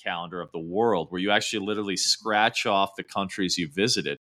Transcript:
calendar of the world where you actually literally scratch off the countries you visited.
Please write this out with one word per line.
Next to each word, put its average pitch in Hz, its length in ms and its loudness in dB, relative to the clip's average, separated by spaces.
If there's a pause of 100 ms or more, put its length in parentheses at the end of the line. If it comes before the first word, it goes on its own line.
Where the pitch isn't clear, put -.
calendar 87 380 -6
of 82 120 -10
the 85 60 -8
world 87 520 2
where 90 100 -4
you 101 100 0
actually 104 360 2
literally 101 320 -2
scratch 107 680 2
off 98 320 2
the 95 80 -8
countries 95 540 -2
you 85 100 -2
visited. 85 560 0